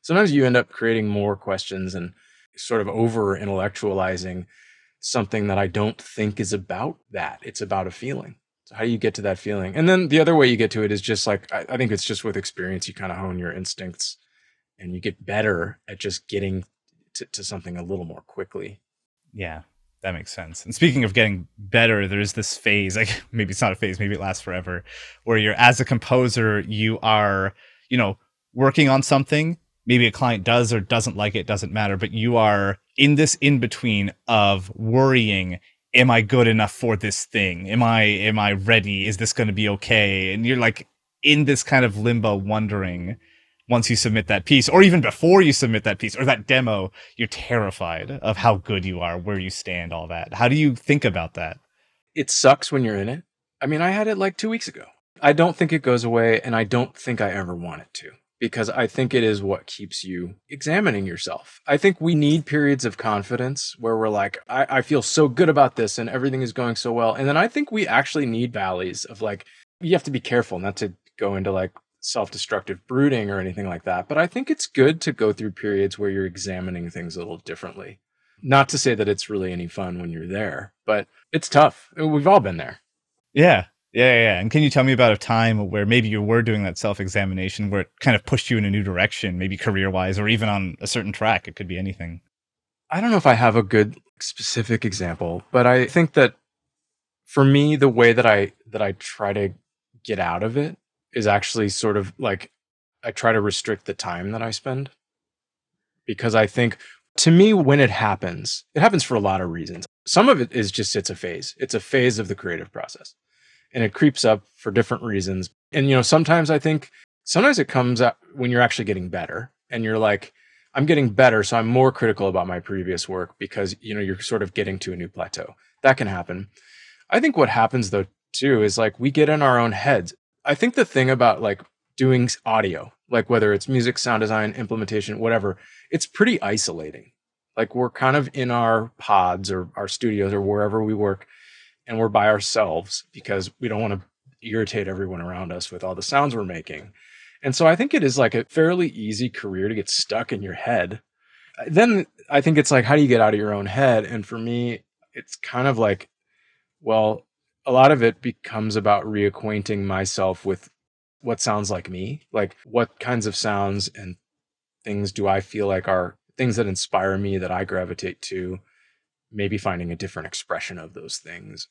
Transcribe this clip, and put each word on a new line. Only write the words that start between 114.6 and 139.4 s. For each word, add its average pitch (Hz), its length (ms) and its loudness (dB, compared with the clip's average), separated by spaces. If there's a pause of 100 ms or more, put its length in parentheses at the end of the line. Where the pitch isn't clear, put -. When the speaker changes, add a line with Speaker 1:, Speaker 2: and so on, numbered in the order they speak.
Speaker 1:
different 117 340 0
reasons. 95 460 -4 (220)
And, 139 160 2
you 135 60 6
know, 127 80 6
sometimes 160 480 4
I 151 80 4
think, 156 320 -2 (340)
sometimes 233 340 2
it 147 100 0
comes 123 320 0
out 120 160 2 (180)
when 123 160 -4
you're 120 120 4
actually 120 240 2
getting 92 220 -4
better 87 440 -10 (180)
and 117 140 -6
you're 110 140 -2
like, 104 340 2 (420)
"I'm 135 120 2
getting 143 240 4
better, 110 320 6
so 120 160 0
I'm 110 100 0
more 127 240 4
critical 101 360 0
about 90 200 0
my 90 100 -6
previous 92 500 -6
work," 92 300 -8
because, 98 420 -6
you 107 140 -10
know, 104 60 -6
you're 95 200 -6
sort 107 220 -4
of 92 120 -8
getting 95 260 -4
to 92 120 -10
a 87 40 -10
new 87 120 -10
plateau. - 460 -10 (280)
That 131 140 6
can 113 120 -4
happen. 92 400 -8 (600)
I 240 120 2
think 285 160 0
what 139 120 4
happens, 110 420 0
though, 98 160 -2 (260)
too, 131 300 2
is, 104 160 0
like, 110 200 -2
we 131 120 0
get 147 180 4
in 151 140 2
our 127 160 6
own 117 140 2
heads. 98 420 0 (300)
I 143 100 0
think 240 200 0
the 262 100 4
thing 131 260 2
about, 117 300 4
like, 101 220 -2 (340)
doing 127 280 4
s-, - 200 -4
audio, 104 480 -2 (160)
like, 117 220 0
whether 107 220 4
it's 101 160 -2
music, 123 300 0
sound 117 220 0
design, 107 320 0
implementation, 107 640 -6
whatever, 110 380 0 (340)
it's - 160 -4
pretty - 360 0
isolating. 80 720 -6 (440)
Like, 113 180 -4
we're 123 160 0
kind 135 260 2
of 135 160 0
in 127 180 -4
our 113 480 2
pods 95 520 0